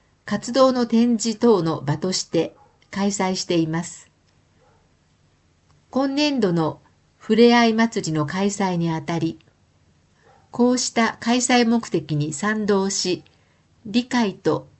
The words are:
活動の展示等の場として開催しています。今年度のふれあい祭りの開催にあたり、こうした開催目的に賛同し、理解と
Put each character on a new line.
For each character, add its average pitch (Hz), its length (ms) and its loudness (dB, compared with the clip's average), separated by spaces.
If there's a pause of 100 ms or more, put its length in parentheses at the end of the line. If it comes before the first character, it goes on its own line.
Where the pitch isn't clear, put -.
(260)
活 208 260 -6
動 262 200 4
の 247 140 0
展 233 340 2
示 220 200 -4
等 214 240 4
の 160 180 -4
場 143 160 -2
と 185 140 -4
し - 120 -4
て - 320 -2 (360)
開 196 180 -2
催 185 260 -2
し - 100 -6
て 175 100 -2
い 165 120 0
ま 165 160 -4
す。 - 260 -20 (1800)
今 269 220 0
年 285 260 0
度 190 140 2
の 156 280 -2 (360)
ふ - 180 -2
れ 240 200 8
あ 233 100 6
い 226 80 4
祭 226 340 0
り 160 40 -4
の 151 140 -2
開 190 220 -2
催 190 300 -2
に 170 140 0
あ 160 100 -4
た 170 160 -4
り、 165 200 -4 (1120)
こ 247 200 2
う 254 60 2
し - 160 -6
た 226 260 0
開 233 180 0
催 247 300 2
目 233 200 0
的 156 280 -4
に 151 180 -2
賛 214 320 -4
同 196 240 2
し、 - 340 -4 (640)
理 240 180 -2
解 220 300 -2
と - 320 -4 (120)